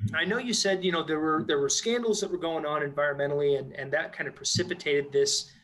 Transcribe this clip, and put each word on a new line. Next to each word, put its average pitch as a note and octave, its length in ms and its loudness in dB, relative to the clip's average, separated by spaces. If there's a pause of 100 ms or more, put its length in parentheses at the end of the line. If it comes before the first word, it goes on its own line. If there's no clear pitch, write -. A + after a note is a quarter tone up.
(140)
I D#3+ 120 2
know - 120 2
you B3 160 -2
said, F#3 320 2
you F3+ 60 2
know, E3 120 2
there D3+ 160 0
were, D#3 280 2
there D3 120 4
were C#3 80 2
scandals A3+ 540 0
that F#3 80 -2
were F3+ 80 -4
going E3 300 -2
on D3 160 0
environmentally, C#3+ 760 0
and, C3+ 160 -8
and C3+ 200 -10
that D#3+ 200 -2
kind D3+ 160 -6
of - 60 -14
precipitated C#3+ 760 -2
this, - 400 2 (120)